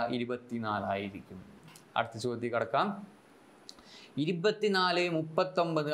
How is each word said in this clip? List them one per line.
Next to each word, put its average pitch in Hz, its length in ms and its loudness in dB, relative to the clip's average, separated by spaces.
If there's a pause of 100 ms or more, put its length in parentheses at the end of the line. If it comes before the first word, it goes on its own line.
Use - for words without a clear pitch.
(180)
ഇരുപത്തിനാലായിരിക്കും. 104 1200 -4 (600)
അടുത്ത 117 260 -2
ചോദ്യത്തിൽ 120 300 -2
കടക്കാം. 139 340 2 (1300)
ഇരുപത്തിനാല്, 185 800 2 (140)
മുപ്പത്തൊമ്പത്, 165 800 2